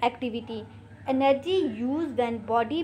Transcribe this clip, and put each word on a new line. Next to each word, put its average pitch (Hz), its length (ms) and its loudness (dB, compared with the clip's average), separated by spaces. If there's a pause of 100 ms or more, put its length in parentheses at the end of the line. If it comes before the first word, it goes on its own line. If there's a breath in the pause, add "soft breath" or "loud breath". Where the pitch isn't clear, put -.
activity. 233 640 -4 (400 loud breath)
Energy 277 680 4
used 269 400 -2
when 233 220 0
body 233 460 0